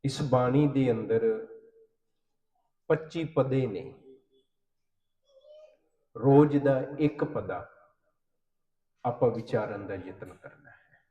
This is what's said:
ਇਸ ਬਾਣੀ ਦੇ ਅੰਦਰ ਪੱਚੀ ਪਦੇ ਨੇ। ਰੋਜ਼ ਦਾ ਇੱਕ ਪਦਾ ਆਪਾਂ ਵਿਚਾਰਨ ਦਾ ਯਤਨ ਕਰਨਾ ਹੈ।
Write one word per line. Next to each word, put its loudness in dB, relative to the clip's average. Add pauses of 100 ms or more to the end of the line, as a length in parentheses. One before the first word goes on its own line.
ਇਸ -4
ਬਾਣੀ 2
ਦੇ 2
ਅੰਦਰ 0 (1400)
ਪੱਚੀ -2
ਪਦੇ 0
ਨੇ। -10 (2250)
ਰੋਜ਼ 6
ਦਾ 0 (160)
ਇੱਕ 0
ਪਦਾ -8 (1400)
ਆਪਾਂ 0
ਵਿਚਾਰਨ -4
ਦਾ -8
ਯਤਨ -14
ਕਰਨਾ -20
ਹੈ। -20